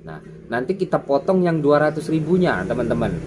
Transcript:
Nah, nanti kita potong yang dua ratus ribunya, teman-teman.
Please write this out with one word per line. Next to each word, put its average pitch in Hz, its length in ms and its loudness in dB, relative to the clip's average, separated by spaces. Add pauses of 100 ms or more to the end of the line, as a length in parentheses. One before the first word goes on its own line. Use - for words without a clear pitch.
Nah, 80 160 -14 (300)
nanti 127 260 -2
kita 180 240 -2
potong 175 460 2
yang 165 180 2
dua 147 160 6
ratus 151 320 0
ribunya, 160 540 2
teman-teman. 117 480 -2 (140)